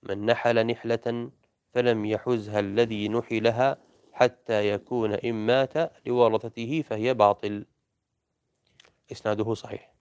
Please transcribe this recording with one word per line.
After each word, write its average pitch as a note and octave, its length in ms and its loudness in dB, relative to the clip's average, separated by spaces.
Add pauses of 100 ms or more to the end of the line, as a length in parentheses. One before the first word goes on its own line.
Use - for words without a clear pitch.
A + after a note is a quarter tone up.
من G2+ 240 -6
نحل A#2 400 2
نحلة A#2 640 -4 (440)
فلم A#2+ 300 2
يحزها G#2+ 560 -2
الذي G#2 480 0
نحلها A#2 680 0 (340)
حتى A2 560 2
يكون G#2 440 -2
إن A2+ 220 -2
مات C3 580 0 (140)
لورثته A#2 760 0
فهي A#2 320 -2
باطل." G#2 520 2 (1500)
إسناده G#2+ 420 -2
صحيح. - 460 -12